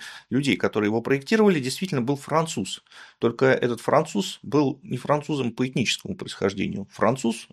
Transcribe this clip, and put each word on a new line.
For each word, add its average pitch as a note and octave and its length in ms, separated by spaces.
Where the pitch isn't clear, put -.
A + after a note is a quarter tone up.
людей, C3+ 240
которые G#2 320
его A2 140
проектировали, D#3 580
действительно C3 420
был C#3 140
француз. D3 680
Только A#2+ 260
этот B2+ 340
француз D#3+ 640
был C#3+ 400
не B2+ 160
французом C#3+ 540
по B2+ 160
этническому A#2 480
происхождению. F#2+ 760
Француз — - 600